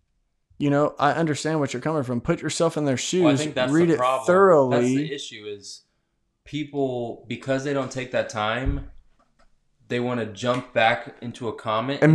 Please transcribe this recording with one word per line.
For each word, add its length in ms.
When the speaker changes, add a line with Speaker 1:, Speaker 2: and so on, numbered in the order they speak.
Speaker 1:
you 120
know, 300
"I 120
understand 480
what 140
you're 80
coming 220
from." 180
Put 200
yourself 360
in 80
their 120
shoes. 260
Speaker 2:
Well, 100
I 40
think 180
that's 160
Speaker 1:
Read 180
Speaker 2:
the 60
Speaker 1:
it 20
Speaker 2:
problem. 300
Speaker 1:
thoroughly. 500
Speaker 2:
That's 0
the 40
issue 320
is 360
people, 840
because 360
they 100
don't 180
take 200
that 180
time, 640
they 120
wanna 260
jump 480
back 480
into 260
a 60
comment 480
and 140